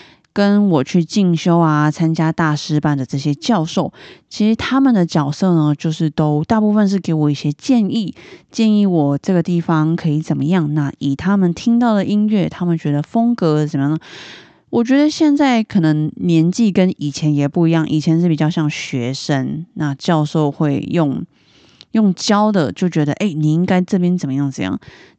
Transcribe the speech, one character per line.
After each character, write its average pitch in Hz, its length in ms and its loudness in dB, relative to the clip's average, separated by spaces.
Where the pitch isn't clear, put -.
跟 202 360 2
我 156 160 2
去 175 200 0
进 180 320 0
修 170 220 2
啊， 151 320 2
参 160 240 0
加 160 160 0
大 160 240 0
师 151 240 -2
班 147 180 0
的 135 80 -4
这 139 140 -6
些 143 160 -2
教 175 300 -2
授， 165 280 -4
其 208 200 0
实 226 60 4
他 254 260 -2
们 269 140 4
的 185 100 4
角 151 280 -2
色 185 240 0
呢， 151 200 2
就 165 140 -4
是 156 180 -2
都 151 360 0
大 220 160 0
部 214 120 0
分 208 160 2
是 190 120 0
给 170 120 -4
我 151 160 0
一 147 60 0
些 147 160 -4
建 220 400 0
议， 185 240 -4
建 220 240 2
议 208 100 4
我 147 320 2
这 190 160 -2
个 170 80 2
地 170 180 0
方 160 360 0
可 170 120 -2
以 151 140 0
怎 151 140 -2
么 135 80 -2
样。 156 300 0
那 143 260 -2
以 139 160 -2
他 196 200 0
们 180 160 2
听 233 280 0
到 233 140 2
的 202 100 0
音 208 240 0
乐， 196 200 0
他 - 160 -8
们 170 140 0
觉 147 140 -2
得 147 100 0
风 233 320 0
格 151 320 0
怎 147 140 -4
么 139 60 0
样 147 40 0
呢？ 160 80 -2
我 240 120 0
觉 254 140 2
得 294 140 4
现 302 260 2
在 262 260 2
可 208 180 0
能 156 360 0
年 170 340 2
纪 208 220 0
跟 185 240 2
以 147 140 -6
前 151 240 0
也 143 120 0
不 165 220 0
一 - 40 2
样， 160 140 0
以 156 140 0
前 160 180 2
是 170 80 2
比 170 80 2
较 151 140 0
像 151 220 -2
学 127 420 -6
生， 139 640 -4
那 147 200 -4
教 156 300 0
授 151 260 -2
会 139 280 -2
用， 160 360 -2
用 208 240 2
教 214 360 0
的， 160 220 0
就 185 160 -2
觉 160 160 0
得， 143 80 -2
哎， 196 240 -4
你 151 160 0
应 170 140 0
该 185 160 2
这 185 160 -2
边 180 180 0
怎 175 100 -4
么 135 60 -4
样 139 180 -2
怎 - 140 -6
样。 95 160 -6